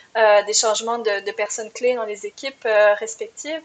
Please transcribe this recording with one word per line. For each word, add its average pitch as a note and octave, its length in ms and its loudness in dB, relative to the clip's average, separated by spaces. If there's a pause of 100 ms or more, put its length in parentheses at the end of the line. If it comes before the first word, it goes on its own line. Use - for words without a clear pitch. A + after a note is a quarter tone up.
(160)
euh, G#3 260 6
des G#3 120 -6
changements A3+ 440 -2
de, G#3 220 -2
de G3 100 -6
personnes G#3+ 400 -8
clés B3 240 -2
dans A3+ 120 -4
les G#3 200 -10
équipes, - 400 -12
euh, G#3 280 4
respectives. A3+ 720 -8